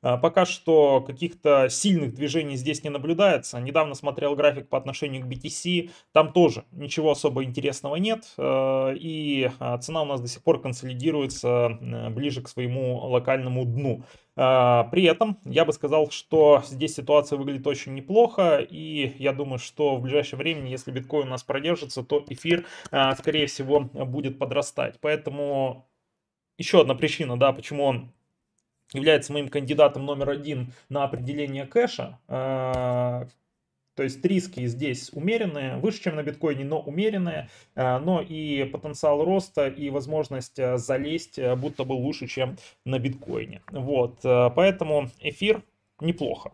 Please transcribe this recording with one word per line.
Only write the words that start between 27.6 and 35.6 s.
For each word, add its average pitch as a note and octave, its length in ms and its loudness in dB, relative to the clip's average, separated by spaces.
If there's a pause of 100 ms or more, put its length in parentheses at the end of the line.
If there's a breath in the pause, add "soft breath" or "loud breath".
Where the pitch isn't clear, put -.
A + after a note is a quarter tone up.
он B2 280 -2 (840)
является C#3+ 400 4
моим D3 160 -4
кандидатом C#3+ 560 2
номер C#3 240 -2
один C#3 420 -6 (180 loud breath)
на C#3 140 0
определение C3+ 640 -6
кэша. - 520 -2 (100)
Э, B2+ 1000 -2 (680)
то C#3 80 -2
есть C3 200 -6
риски F3+ 420 0
здесь B2+ 480 -4
умеренные, D3 640 -2